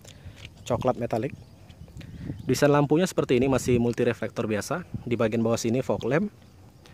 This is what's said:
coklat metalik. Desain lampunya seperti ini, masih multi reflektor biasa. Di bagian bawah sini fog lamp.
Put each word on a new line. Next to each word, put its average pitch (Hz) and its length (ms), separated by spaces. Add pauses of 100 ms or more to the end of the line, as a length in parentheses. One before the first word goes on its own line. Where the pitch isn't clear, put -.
(640)
coklat 120 400
metalik. 110 320 (1120)
Desain 139 240
lampunya 147 400
seperti 143 320
ini, 143 80
masih 123 320
multi 120 240
reflektor 113 400
biasa. 110 400 (160)
Di 120 160
bagian 113 240
bawah 113 160
sini 120 240
fog 110 240
lamp. 165 240 (640)